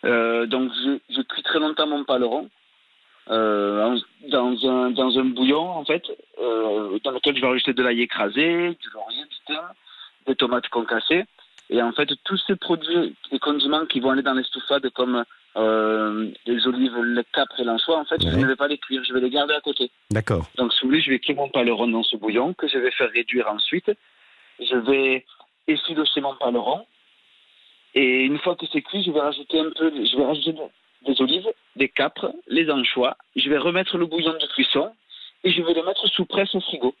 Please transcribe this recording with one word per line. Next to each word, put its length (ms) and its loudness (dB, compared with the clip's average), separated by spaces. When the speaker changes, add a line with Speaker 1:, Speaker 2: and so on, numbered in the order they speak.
Speaker 1:
Euh, 400 2
donc 260 0
je, 140 0
je 60 -2
cuis 220 -8
très 160 0
longtemps 280 0
mon 160 -4
paleron, 460 0
euh, 540 2
en, 140 2
dans 400 0
un, 220 2
dans 280 2
un 60 2
bouillon 440 2
en 160 -6
fait, 180 -2
euh, 640 0
dans 80 -2
lequel 240 0
je 60 -2
vais 60 2
rajouter 260 2
de 100 2
l'ail 180 2
écrasé, 680 0
du 240 -10
laurier, 300 -10
du 140 -16
thym, 140 -6
des 100 0
tomates 340 0
concassées. 560 0
Et 120 2
en 100 2
fait, 180 0
tous 240 -2
ces 80 2
produits 600 -2
et 80 -4
condiments 460 0
qui 140 -2
vont 120 2
aller 120 2
dans 100 0
l'estouffade, 640 -2
comme, 280 0
euh, 720 2
les 220 2
olives, 280 2
le 280 0
capre 260 -2
et 40 -2
l'anchois, 360 0
en 60 -4
fait, 160 -2
je 60 2
Speaker 2:
Ouais. 100 2
Speaker 1:
ne 100 4
vais 80 2
pas 120 0
les 100 -2
cuire, 300 -6
je 60 -4
vais 80 2
les 80 0
garder 240 0
à 80 -2
côté. 300 -4
Speaker 2:
D'accord. 340 0
Speaker 1:
Donc, 160 0
si 80 2
vous 80 0
voulez, 120 4
je 80 0
vais 100 2
cuire 160 -2
mon 140 -2
paleron 380 2
dans 160 0
ce 120 0
bouillon 380 0
que 140 -4
je 100 0
vais 140 2
faire 200 0
réduire 380 0
ensuite. 420 -2
Je 160 -2
vais 360 2
effilocher 540 0
mon 140 -4
paleron. 500 -2
Et 280 4
une 160 2
fois 160 0
que 160 -8
c'est 100 0
cuit, 220 -4
je 80 0
vais 80 2
rajouter 400 0
un 180 0
peu, 140 2
je 260 -2
vais 80 4
rajouter 280 0
de-, 580 -8
des 100 2
olives, 260 2
des 140 0
capres, 420 -2
les 220 0
anchois. 480 0
Je 140 0
vais 80 4
remettre 400 0
le 80 2
bouillon 280 -2
de 200 -4
cuisson 380 0
et 80 4
je 100 2
vais 120 2
le 120 0
mettre 240 0
sous 160 0
presse 300 -2
au 60 0
frigo. 400 -2